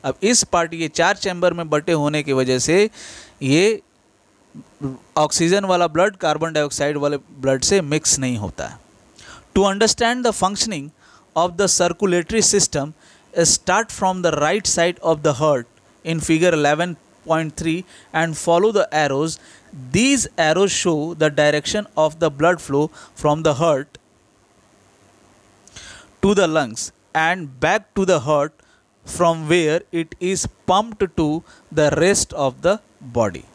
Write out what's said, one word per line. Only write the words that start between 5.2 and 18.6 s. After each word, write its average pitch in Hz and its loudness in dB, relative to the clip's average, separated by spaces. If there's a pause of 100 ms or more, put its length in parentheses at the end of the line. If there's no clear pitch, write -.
वाला 180 2
ब्लड 175 2
कार्बन 160 -2
डाइऑक्साइड 147 -2
वाले 143 -2
ब्लड 135 -2
से 196 2
मिक्स 147 -2
नहीं 123 -2
होता 101 -8
है। - -16 (800)
To 190 4
understand 226 0
the 226 2
functioning 190 -4 (460)
of 170 0
the 196 2
circulatory 180 0
system, 156 0 (600)
start - -2
from 185 -2
the 170 2
right 156 0
side 175 0
of 156 0
the 151 2
heart 143 0 (380)
in 165 -4
figure 170 4
eleven 151 0 (300)
point 160 -2
three 165 -4 (300)
and 160 -2
follow 180 2